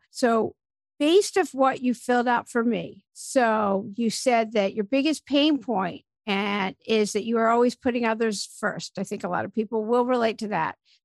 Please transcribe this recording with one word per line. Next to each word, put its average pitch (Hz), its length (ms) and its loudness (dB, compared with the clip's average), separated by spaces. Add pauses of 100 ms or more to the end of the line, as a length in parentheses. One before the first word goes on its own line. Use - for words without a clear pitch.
(120)
So 233 420 0 (460)
based 349 380 4
off 339 140 0
what 262 300 0
you 247 140 0
filled 247 320 0
out 240 200 0
for 233 160 -2
me, 208 400 -4 (100)
so 214 840 0
you 226 160 0
said 226 420 2
that 202 220 2
your 214 100 -2
biggest 277 400 0
pain 285 320 2
point 190 460 -4 (240)
and 202 480 -2 (100)
is 214 280 0
that 202 120 -4
you 226 140 0
are 226 100 4
always 240 260 4
putting 233 300 -2
others 220 420 -2 (120)
first. 165 400 -6
I 190 40 -4
think - 200 -10
a 185 60 -4
lot 175 160 -2
of - 80 -12
people 220 300 -2
will 240 220 0
relate 233 340 0
to 214 100 -8
that, 165 260 -2 (300)